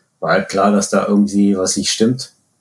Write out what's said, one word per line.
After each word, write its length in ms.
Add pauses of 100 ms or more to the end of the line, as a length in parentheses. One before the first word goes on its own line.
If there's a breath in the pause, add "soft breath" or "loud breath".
(200 loud breath)
war 100
halt 180
klar, 220
dass 200
da 180
irgendwie 480
was 200
nicht 140
stimmt. 440 (260)